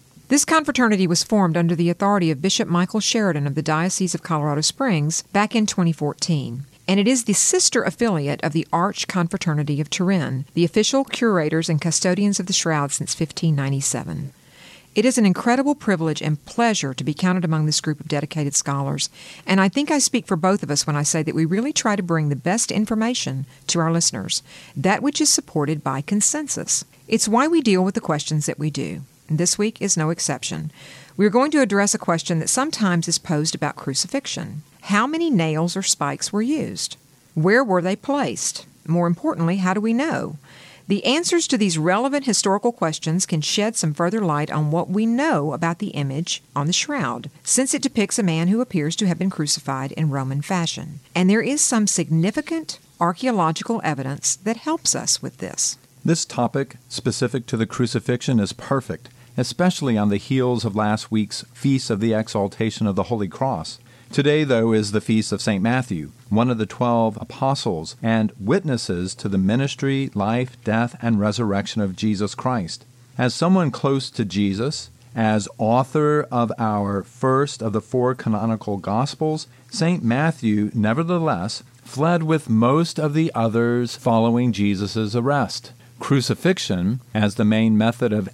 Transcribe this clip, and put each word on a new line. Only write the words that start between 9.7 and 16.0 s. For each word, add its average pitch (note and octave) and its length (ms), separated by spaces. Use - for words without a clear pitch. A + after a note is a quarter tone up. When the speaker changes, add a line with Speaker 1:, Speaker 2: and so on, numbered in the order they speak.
Speaker 1:
of D3+ 80
Turin, D3 640
the E3+ 100
official G#3+ 400
curators E3 640
and D#3 140
custodians F#3+ 580
of F3+ 60
the F#3 80
Shroud D3 400
since - 200
fifteen D#3+ 440
ninety-seven. C3+ 720
It G#3+ 100
is B3+ 140
an A3+ 80
incredible B3+ 500
privilege E3 460